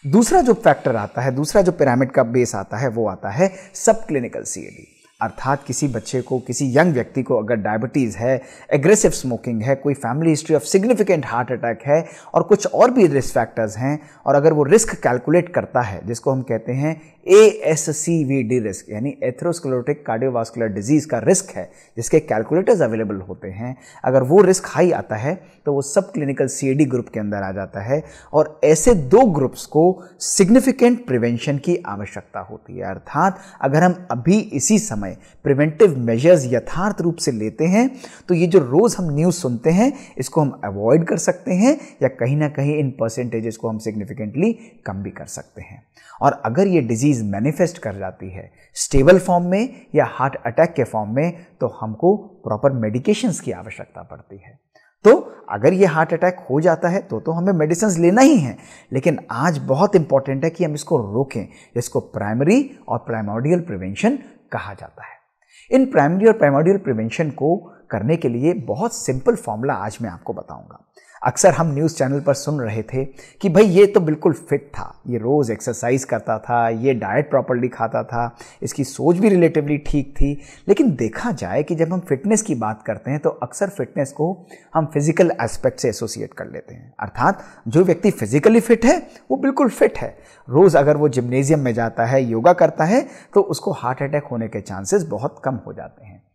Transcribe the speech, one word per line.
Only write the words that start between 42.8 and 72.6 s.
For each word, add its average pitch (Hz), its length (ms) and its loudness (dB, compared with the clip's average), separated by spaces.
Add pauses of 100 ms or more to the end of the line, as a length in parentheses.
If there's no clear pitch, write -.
परसेंटेजेस 113 560 -4
को 117 120 -8
हम 110 100 -6
सिग्निफिकेंटली 107 760 -4 (340)
कम 98 160 -8
भी 95 80 -10
कर - 160 -16
सकते - 360 -18
हैं। - 200 -20 (380)
और - 240 2
अगर 131 220 2
ये 175 160 4
डिजीज 117 420 0
मैनिफेस्ट 135 540 -2
कर 104 160 -10
जाती 92 360 -12
है 95 200 -18 (260)
स्टेबल 151 420 6
फॉर्म 175 280 0
में 208 480 -2
या 143 140 4
हार्ट 131 280 -4 (100)
अटैक 160 280 2
के 123 100 0
फॉर्म 110 320 -6
में, 165 300 -4 (140)
तो 131 60 -2 (140)
हमको 139 360 0 (280)
प्रॉपर 113 300 0
मेडिकेशंस 127 680 -2
की 120 120 -8
आवश्यकता 92 520 -16
पड़ती - 340 -20
है। - 200 -20 (460)
तो 220 80 10 (380)
अगर 107 220 2
ये 190 140 4
हार्ट 160 260 0
अटैक 180 240 0 (140)
हो 139 100 0
जाता 170 280 0
है 196 120 -2
तो, 110 200 -8
तो 160 120 -6
हमें 175 200 -2
मेडिसिन्स 170 460 0
लेना 185 240 4
ही 285 140 6
है, 127 200 0 (360)
लेकिन 131 260 0 (140)
आज 143 340 -2
बहुत 165 300 2
इंपॉर्टेंट 135 480 0
है 165 60 0
कि 170 140 -4
हम 151 100 -4
इसको 151 240 -2 (140)
रोकें, 123 340 -4 (280)
जिसको 120 260 -4
प्राइमरी 135 720 0 (180)
और 117 100 -4
प्राइमोर्डियल 117 600 -4
प्रिवेंशन 131 580 -4 (340)
कहा 101 220 -10
जाता - 300 -20
है। - 100 -20 (560)
इन 262 220 4
प्राइमरी 180 340 4
और 220 60 8
प्राइमोर्डियल 160 460 2
प्रिवेंशन 131 540 -4
को 160 240 0 (340)
करने 117 260 0
के 151 120 -4
लिए 123 240 0 (140)
बहुत 175 280 -4
सिंपल 143 420 0
फॉर्मूला 120 400 -6
आज 104 260 -10
मैं 104 80 -8
आपको - 220 -14
बताऊंगा। - 500 -16 (400)
अक्सर 160 300 2
हम 151 220 -2
न्यूज़ 156 220 0
चैनल 139 240 -2
पर 143 140 0
सुन 147 260 -4